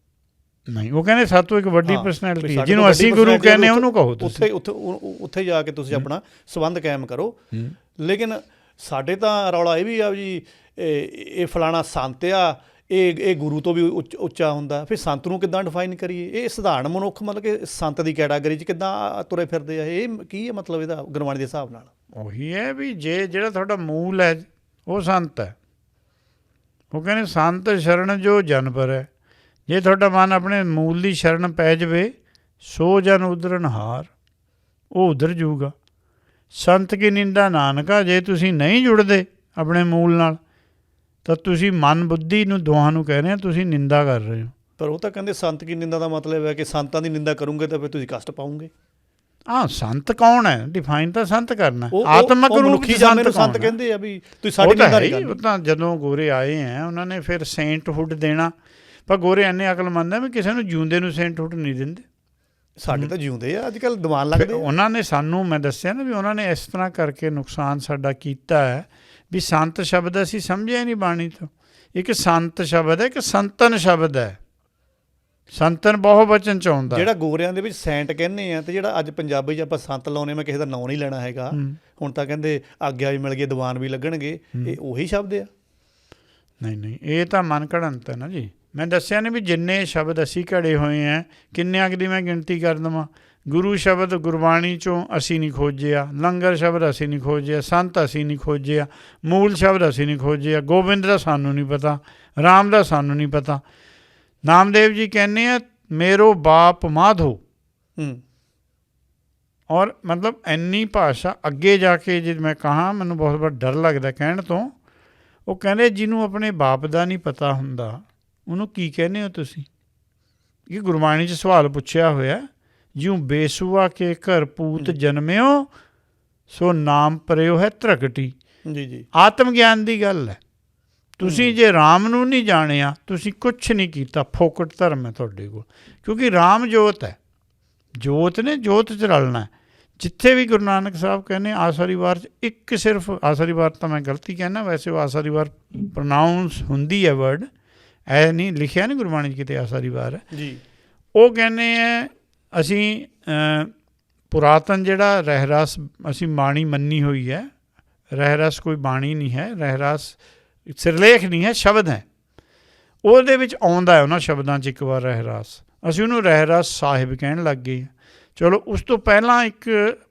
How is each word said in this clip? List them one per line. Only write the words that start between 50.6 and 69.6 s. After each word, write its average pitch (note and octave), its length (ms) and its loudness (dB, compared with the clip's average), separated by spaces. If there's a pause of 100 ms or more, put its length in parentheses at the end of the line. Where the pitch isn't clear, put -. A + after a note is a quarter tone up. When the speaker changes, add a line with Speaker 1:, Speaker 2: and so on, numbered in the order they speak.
Speaker 1:
ਡਿਫਾਈਨ D#3 440 -2
ਤਾਂ A3+ 140 -2
ਸੰਤ A#3 280 -2
ਕਰਨਾ। B2 400 0
Speaker 2:
ਉਹ, G3 80 2
ਉਹ, B3 60 -2
Speaker 1:
ਆਤਮਕ B3 440 6
Speaker 2:
ਉਹ A3 60 4
Speaker 1:
ਰੂਪ A3+ 100 6
Speaker 2:
ਮਨੁੱਖੀ - 260 2
Speaker 1:
ਚ A#3 40 2
Speaker 2:
ਜਾਮੇ A#3 180 8
Speaker 1:
ਸੰਤ A#3 80 4
Speaker 2:
ਨੂੰ A#3 100 2
ਸੰਤ A3 120 4
Speaker 1:
ਕੌਣ - 100 0
ਹੈ? A3 60 -4
Speaker 2:
ਕਹਿੰਦੇ A3+ 320 0
ਆ G3+ 40 -2
ਵੀ G3 220 -10
ਤੁਸੀਂ - 320 -8
ਸਾਡੀ G3 200 6
Speaker 1:
ਉਹ A3 40 2
ਤਾਂ A3 100 6
Speaker 2:
ਨਿੰਦਾ G#3+ 100 6
Speaker 1:
ਹੈ G#3 60 6
Speaker 2:
ਨਹੀਂ - 120 0
Speaker 1:
ਹੀ, - 60 -2
Speaker 2:
ਕਰਨੀ। A#3 120 -6
Speaker 1:
ਉਹ - 40 -6
ਤਾਂ G#3+ 240 -2
ਜਦੋਂ D#3+ 380 0
ਗੋਰੇ C#3+ 320 -2
ਆਏ C3+ 260 0
ਹੈ, C#3 300 -6
ਉਹਨਾਂ E3+ 200 -8
ਨੇ F#3 140 -8
ਫਿਰ E3+ 240 -4
ਸੇਂਟਹੁੱਡ D#3 720 -4
ਦੇਣਾ, D#3+ 380 0 (560)
ਪਰ F#3+ 100 2
ਗੋਰੇ F#3 240 2
ਇੰਨੇ F#3+ 300 0
ਅਕਲਮੰਦ F3 420 -2
ਆ A3+ 60 -2
ਵੀ B3+ 120 -6
ਕਿਸੇ G#3+ 220 -2
ਨੂੰ A#3 140 -4
ਜਿਉਂਦੇ E3 320 -2
ਨੂੰ F3+ 120 -2
ਸੇਂਟਹੁੱਡ E3 440 -6
ਨਹੀਂ D3 200 -4
ਦਿੰਦੇ। D#3 280 -8 (760)
Speaker 2:
ਸਾਡੇ C#3 240 -4
Speaker 1:
ਹੂੰ। D3 80 -6
Speaker 2:
ਤਾਂ F3+ 80 -6
ਜਿਉਂਦੇ C#3 400 -6
ਆ, B3+ 100 -8
ਅੱਜ A3 100 -10
ਕੱਲ੍ਹ A#3+ 200 -4
ਦੀਵਾਨ D3+ 300 -2
Speaker 1:
ਫਿਰ D#3+ 100 2
Speaker 2:
ਲੱਗਦੇ F#3+ 160 2
ਆ। A#3 40 -4
Speaker 1:
ਉਹਨਾਂ E3+ 320 0
ਨੇ A3+ 120 -4
ਸਾਨੂੰ, D#3+ 440 -2
ਮੈਂ D#3 140 -2
ਦੱਸਿਆ C#3+ 340 -4
ਨਾ C4+ 100 -8
ਵੀ B3+ 80 -6
ਉਹਨਾਂ G#3 240 -4
ਨੇ G3+ 160 -4
ਇਸ - 160 -6
ਤਰ੍ਹਾਂ F#3 240 -6
ਕਰਕੇ D#3 380 -4
ਨੁਕਸਾਨ C#3+ 500 -4
ਸਾਡਾ C#3 340 -4
ਕੀਤਾ C#3+ 520 -2
ਹੈ C3 200 -4 (460)
ਵੀ F3+ 80 -4
ਸੰਤ D#3+ 420 0